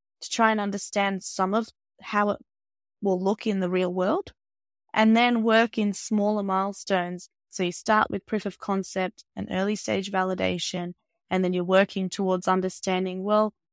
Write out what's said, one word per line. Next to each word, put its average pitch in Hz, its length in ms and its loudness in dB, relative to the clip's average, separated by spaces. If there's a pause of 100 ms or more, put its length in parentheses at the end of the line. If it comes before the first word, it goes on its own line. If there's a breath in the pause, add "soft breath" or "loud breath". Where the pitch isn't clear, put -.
(220)
to - 60 -12
try 226 220 2
and 214 100 0
understand 196 640 -2
some 190 320 -2
of 220 140 0 (320)
how 208 300 0
it - 100 -4 (600)
will 185 220 0
look 202 240 0
in 202 140 0
the 185 100 -2
real 185 220 0
world, 190 400 -2 (640)
and 220 220 6
then 240 260 4
work 226 340 4
in 208 160 0
smaller 208 520 0
milestones. 190 840 -2 (220)
So - 140 -2
you 175 80 -2
start - 380 2
with - 160 -6
proof 214 200 -2
of 196 120 -8
concept 190 640 -4 (100)
and - 160 -8
early 196 240 0
stage 196 360 -2
validation, 185 840 -2 (360)
and 190 160 2
then 180 80 2
you're 180 120 0
working 190 440 2
towards 185 380 -2
understanding, 185 800 -2
well, 214 280 2 (200)